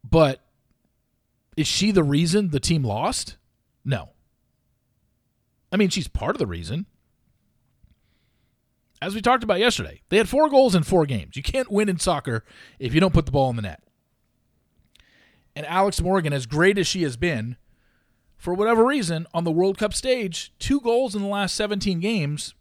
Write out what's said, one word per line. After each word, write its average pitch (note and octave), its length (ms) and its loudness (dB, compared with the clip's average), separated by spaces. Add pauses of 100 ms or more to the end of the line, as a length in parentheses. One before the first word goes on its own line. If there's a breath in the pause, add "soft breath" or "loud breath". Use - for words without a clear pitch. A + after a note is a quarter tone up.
But C#3 380 2 (1120)
is D3+ 100 0
she G3 240 0
the F#3+ 140 4
reason E3 460 2
the C#3+ 100 -2
team D#3+ 240 0
lost? A#2+ 540 -4 (460)
No. A2 260 -6 (1600)
I F#3 60 -2
mean, G3+ 120 4
she's D#3+ 180 -6
part - 280 -4
of - 40 -12
the C#3+ 60 0
reason. F2+ 400 -8 (2250)
As G3 140 -8
we A3 60 -6
talked A#3+ 220 2
about G3+ 160 0
yesterday, G#3 500 -2
they F#3 80 2
had A3 120 2
four D4+ 200 4
goals C4 260 6
in E3 80 4
four E3 240 2
games. A2 280 -6
You C#3+ 60 -10
can't C4 300 -2
win G#3 180 0
in F#3 80 -2
soccer C#3 460 -2 (340 loud breath)
if B2 160 -6
you D3+ 60 6
don't F#3 140 4
put E3 120 4
the - 60 -6
ball C3+ 180 0
in A#2+ 60 -4
the A2+ 80 -6
net. F2+ 180 -10 (1700 soft breath)
And D3+ 100 -12
Alex F#3 340 0
Morgan, F3 320 0
as C3+ 140 -4
great E3+ 320 4
as F3+ 80 0
she - 160 -4
has C3 160 -4
been, B2 400 -4 (800)
for F3 160 -6
whatever A3 320 4
reason, E3+ 480 -2
on E3+ 120 -2
the E3+ 60 -2
World F#3+ 280 0
Cup G#3+ 160 -2
stage, A#3+ 640 -4
two C#4 200 0
goals A#3 360 0
in G3+ 80 -4
the G3 40 -4
last G3+ 280 -4
seventeen G3+ 440 -2
games E3 600 -4